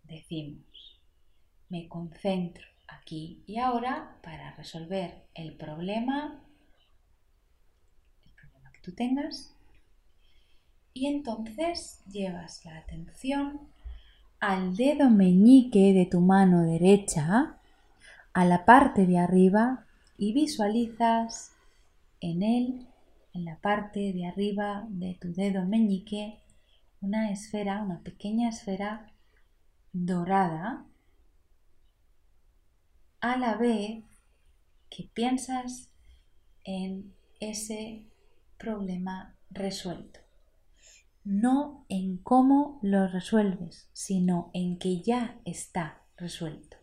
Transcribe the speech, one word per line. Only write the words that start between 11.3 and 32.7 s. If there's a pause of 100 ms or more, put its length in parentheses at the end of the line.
llevas
la
atención (800)
al
dedo
meñique
de
tu
mano
derecha, (760)
a
la
parte
de
arriba, (320)
y
visualizas (680)
en
él, (460)
en
la
parte
de
arriba
de
tu
dedo
meñique, (640)
una
esfera,
una
pequeña
esfera (840)
dorada (2250)